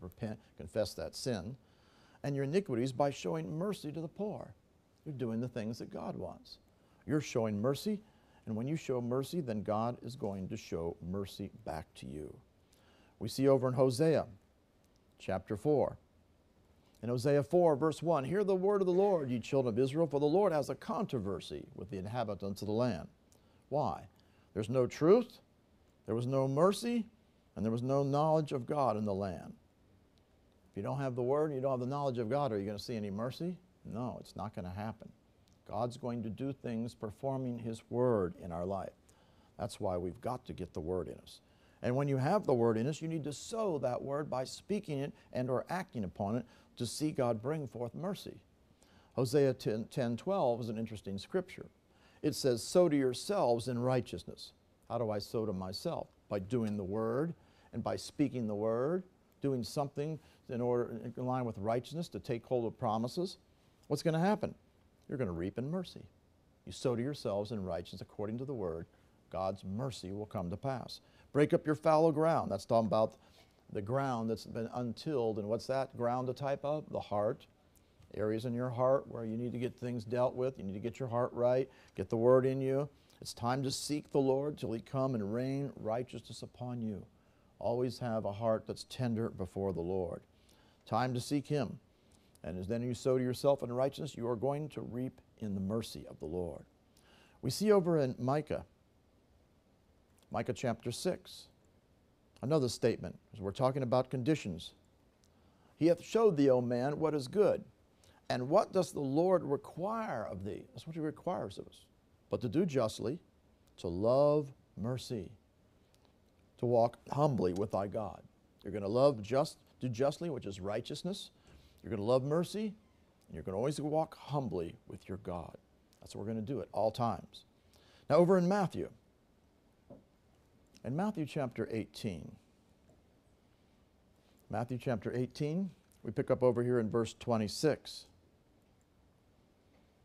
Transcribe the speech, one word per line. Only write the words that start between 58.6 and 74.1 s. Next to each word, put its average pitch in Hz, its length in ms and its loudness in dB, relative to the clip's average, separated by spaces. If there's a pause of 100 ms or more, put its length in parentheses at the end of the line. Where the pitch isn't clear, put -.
doing 131 220 0
something 147 560 -4 (300)
in 120 120 -2
order, 120 400 0 (160)
in 127 80 -4
line 127 200 0
with 113 120 -4
righteousness 123 520 -2
to 104 100 -8
take 120 260 -4
hold 120 200 0
of 104 120 -4
promises. 120 600 -2 (500)
What's 147 160 -2
gonna 160 160 2
happen? 196 340 2 (560)
You're - 80 -4
gonna 113 140 -2
reap 85 260 -2
in 131 140 -4
mercy. 180 320 -6 (600)
You 95 60 -12
sow 123 240 0
to 113 60 0
yourselves 113 500 -2
in 107 120 -4
righteousness 90 380 -6
according 107 360 -6
to 131 80 -6
the 143 80 -6
word, 87 320 -4 (460)
God's 95 320 -2
mercy 101 480 -6
will 104 140 -6
come 95 240 -4
to - 80 -6
pass. - 440 -6 (300)
Break 147 220 6
up - 120 4
your 156 100 2
fallow 160 360 6
ground. 147 400 2
That's 98 140 -4
talking 113 220 6
about 110 280 4 (560)
the 107 100 -4
ground 120 480 0